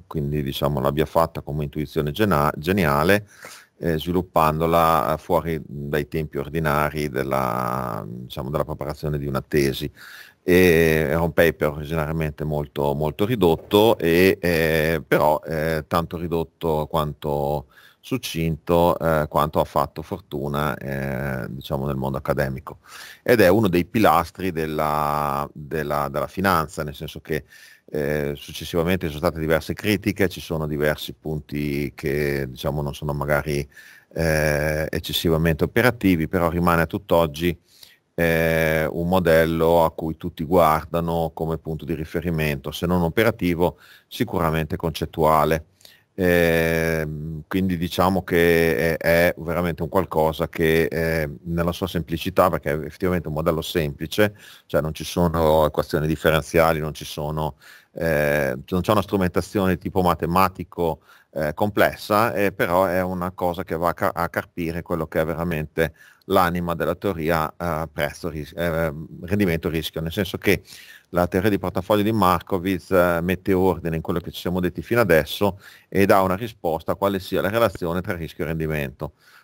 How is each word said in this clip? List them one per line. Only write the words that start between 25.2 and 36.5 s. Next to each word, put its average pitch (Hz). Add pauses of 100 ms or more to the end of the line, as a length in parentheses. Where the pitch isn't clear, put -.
della, 73
della 69
finanza, 85
nel 71
senso -
che, 78 (440)
eh, 73
successivamente 87
ci 73
sono 76
state 80
diverse 78
critiche, 98
ci 87
sono 78
diversi 73
punti 73
che, 71
diciamo, 71
non 71
sono 73
magari, 71 (460)
eh, 78
eccessivamente 80
operativi, 95
però 85
rimane 85